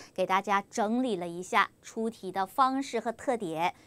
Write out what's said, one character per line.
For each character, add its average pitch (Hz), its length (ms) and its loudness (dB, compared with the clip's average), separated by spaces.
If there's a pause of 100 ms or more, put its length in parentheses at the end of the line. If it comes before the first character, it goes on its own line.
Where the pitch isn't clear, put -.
(140)
给 185 140 0
大 190 120 4
家 202 300 2
整 233 320 0
理 247 140 0
了 175 120 -6
一 170 140 -8
下 196 300 2 (100)
出 226 260 -6
题 196 240 -8
的 190 140 -2
方 262 360 2
式 240 180 -4
和 226 120 -2
特 240 240 -2
点， 165 380 -2 (120)